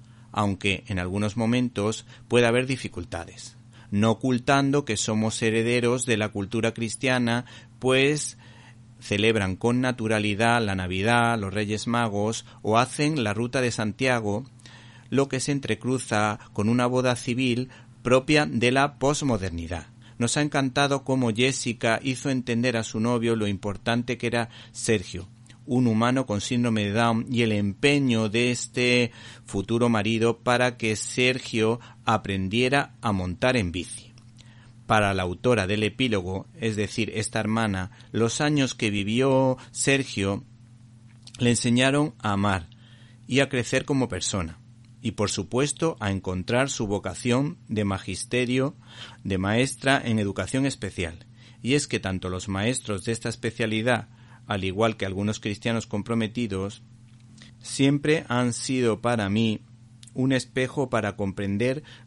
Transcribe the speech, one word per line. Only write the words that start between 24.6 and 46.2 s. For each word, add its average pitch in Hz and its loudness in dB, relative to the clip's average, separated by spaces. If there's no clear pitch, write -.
Sergio, 92 -2
un 127 2
humano 120 2
con 101 -2
síndrome 120 0
de 101 -2
Down, 117 2
y 117 2
el 110 2
empeño 110 2
de 120 2
este 123 2
futuro 113 0
marido 110 2
para 123 2
que 107 -2
Sergio 120 0
aprendiera 113 0
a 113 0
montar 95 0
en 90 0
bici. - -10
Para 104 2
la 92 -2
autora 95 0
del 107 0
epílogo, 98 -2
es 110 -4
decir, 104 -2
esta 110 -4
hermana, 104 -2
los 117 0
años 147 2
que 110 0
vivió 127 2
Sergio 110 0
le 120 4
enseñaron 131 2
a 107 0
amar 98 0
y 131 2
a 135 2
crecer 131 0
como 131 0
persona, 90 -4
y 110 -2
por 104 0
supuesto 139 -2
a 101 -2
encontrar 98 -2